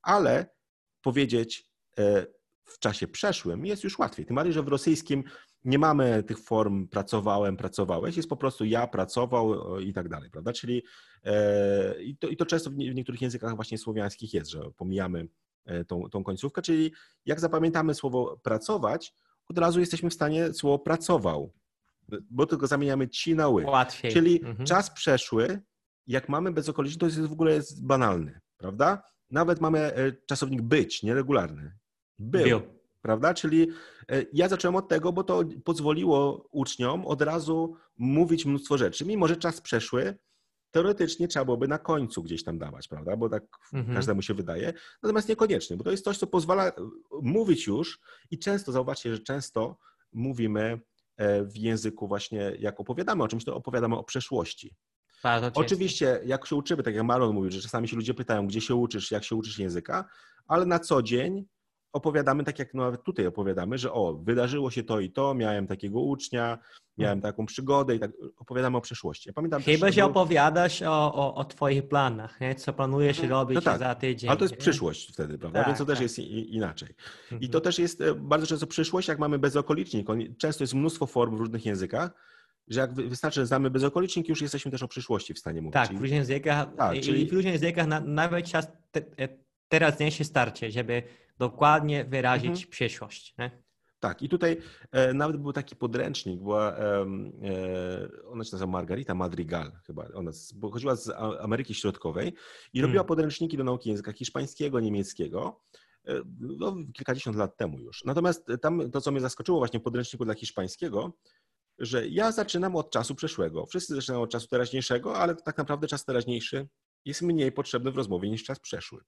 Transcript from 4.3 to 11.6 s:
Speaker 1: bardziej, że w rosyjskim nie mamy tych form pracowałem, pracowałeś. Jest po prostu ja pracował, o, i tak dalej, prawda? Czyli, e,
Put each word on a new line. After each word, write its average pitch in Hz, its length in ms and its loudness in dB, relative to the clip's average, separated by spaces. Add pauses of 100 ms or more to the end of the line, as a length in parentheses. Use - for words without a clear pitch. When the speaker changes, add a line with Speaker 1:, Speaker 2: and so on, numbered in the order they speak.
Speaker 1:
bardziej, 160 180 2
że 156 100 0
w 139 40 -4
rosyjskim 139 560 0 (400)
nie 131 160 4
mamy 135 440 6
tych 110 160 -6
form 101 480 0
pracowałem, 101 680 0
pracowałeś. 92 600 -2
Jest 165 120 -4
po 131 80 -4
prostu 127 280 -2
ja 117 220 2
pracował, 110 840 0
o, 98 60 -6
i 98 140 -6
tak 87 160 -6
dalej, 76 200 -10
prawda? 95 240 -8
Czyli, 123 300 -4 (400)
e, 101 800 2